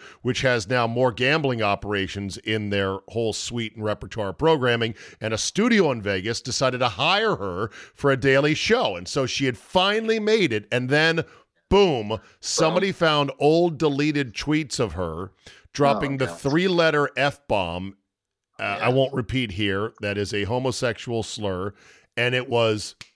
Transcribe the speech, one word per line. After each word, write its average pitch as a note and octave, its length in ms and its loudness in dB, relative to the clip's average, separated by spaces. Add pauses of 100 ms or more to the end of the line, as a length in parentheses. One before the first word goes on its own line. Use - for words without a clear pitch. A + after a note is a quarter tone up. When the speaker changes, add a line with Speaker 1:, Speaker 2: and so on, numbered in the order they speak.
(240)
Speaker 1:
which B2 180 -2
has A#2+ 260 0
now A#2+ 200 0
more A#2+ 240 2
gambling B2+ 500 0
operations G2+ 760 -2
in G#2+ 340 -2
their G2 260 0 (120)
whole A2+ 240 -2
suite A2+ 420 -6
and G#2+ 100 -8
repertoire G#2 440 -4
of F2+ 100 -10
programming, B2 560 2 (260)
and A2 100 -2
a A2 60 -2
studio G3+ 540 2
in A#2 100 -4
Vegas, G2 400 -2
decided B2+ 380 -2
to B2 100 2
hire F3+ 460 0
her G2 320 -4 (260)
for - 160 0
a C3+ 80 4
daily C#3 380 4
show. F#3+ 400 2
And F2+ 120 -10
so C3+ 200 -2
she C3+ 180 -2
had B2 140 -2
finally A3 600 0
made G#3 320 2
it, G#2+ 200 -2
and B2+ 180 0
then D#3+ 340 2 (480)
boom, B2+ 480 4 (200)
somebody E3+ 480 0
Speaker 2:
Boom. F#3 80 -2
Speaker 1:
found D3 420 2
old D#3+ 400 4
deleted C#3+ 560 0
tweets D3+ 460 -2
of G#2 140 -2
her F2 360 -6 (420)
dropping C#3 440 2
Speaker 2:
Oh, - 20 -4
Speaker 1:
the C3 80 0
Speaker 2:
God. - 140 -8
Speaker 1:
three-letter D#3+ 760 2
F-bomb. G2 800 -2 (640)
Uh, G2 40 -6
Speaker 2:
Yeah. G2+ 240 -2
Speaker 1:
I - 20 2
won't C3+ 240 2
repeat B2 380 -2
here. G2+ 500 -2
That G2+ 160 -4
is G2+ 160 -4
a G2+ 120 -2
homosexual A#2+ 760 -2
slur. G2+ 540 -6 (420)
And B2 160 0
it B2+ 160 -2
was A2+ 460 0 (200)